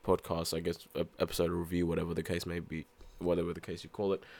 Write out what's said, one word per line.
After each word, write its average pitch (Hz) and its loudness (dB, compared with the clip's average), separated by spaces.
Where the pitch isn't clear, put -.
podcast, 85 2
I 82 0
guess, 85 -2
ep-, 85 0
episode 87 2
review, 87 0
whatever 85 2
the 82 0
case 87 -2
may 85 -4
be, 80 -6
whatever 85 2
the 82 -8
case 85 -8
you 80 -14
call 98 2
it, 92 -2